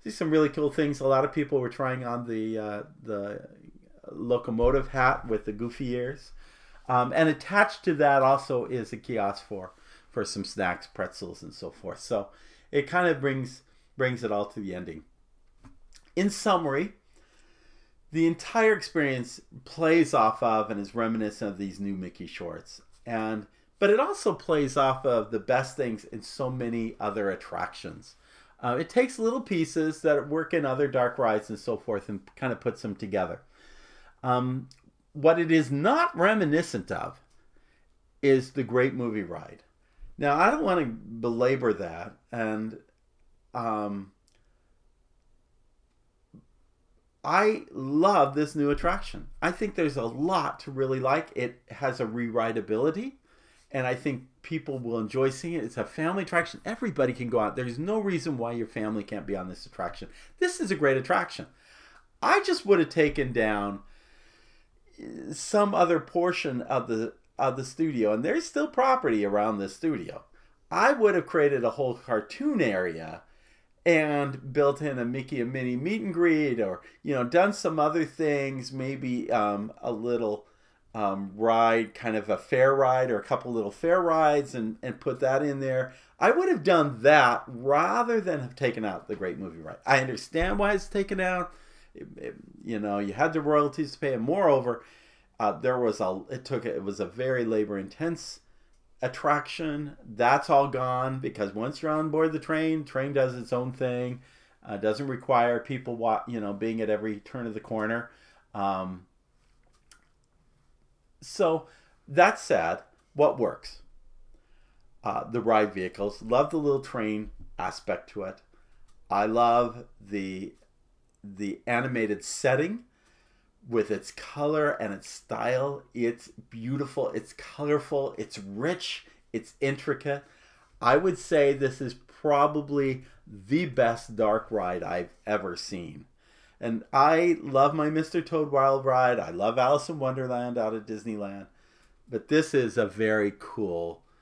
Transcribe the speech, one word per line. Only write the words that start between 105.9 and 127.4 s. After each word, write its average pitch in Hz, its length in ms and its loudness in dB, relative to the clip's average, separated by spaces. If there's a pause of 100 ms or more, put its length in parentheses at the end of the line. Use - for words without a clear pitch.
wa-, 113 320 0
you 117 120 -6
know, 101 140 -4
being 113 280 -4
at 107 100 -2
every 107 260 -2
turn 120 300 -10
of 107 80 -8
the 107 40 -8
corner. 113 520 -4 (420)
Um, 95 540 -4 (2000)
so 160 460 0 (420)
that 175 300 6
said, 85 460 0 (320)
what 143 240 4
works? - 420 -4 (1200)
Uh, 95 200 -4
the 117 180 -4
ride 107 320 4
vehicles. 98 480 -6
Love 131 300 2
the 165 60 -2
little 147 220 2
train 107 520 -6 (260)
aspect 92 540 -6
to 104 100 -10
it. 95 220 -10 (640)
I 98 160 2
love 120 600 2 (140)
the, 98 540 -8 (720)
the 101 420 -8
animated 120 580 -2
setting 156 580 0 (880)
with 113 220 2
its - 200 -6
color 147 600 -2
and 107 200 -4
its - 160 -12
style. 127 760 -4 (100)
It's 117 360 -2 (200)
beautiful. 131 600 -4
It's - 220 -8
colorful. 147 840 -2